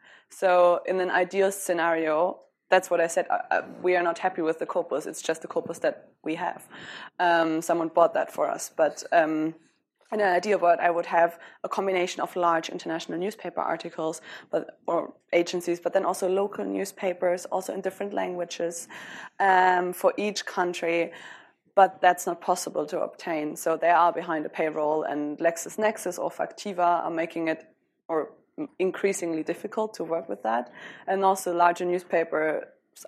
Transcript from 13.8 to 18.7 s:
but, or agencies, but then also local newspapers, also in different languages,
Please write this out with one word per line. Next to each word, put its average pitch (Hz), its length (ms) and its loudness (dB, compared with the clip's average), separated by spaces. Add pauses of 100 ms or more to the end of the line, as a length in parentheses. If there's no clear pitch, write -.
but, - 360 -6
or - 260 -2 (220)
agencies, 175 460 0
but 175 120 -4
then 190 140 2
also 185 240 -2
local 202 340 -2
newspapers, 185 800 -2
also - 300 -4
in 190 80 -6
different 202 320 -6
languages, 175 760 -6 (500)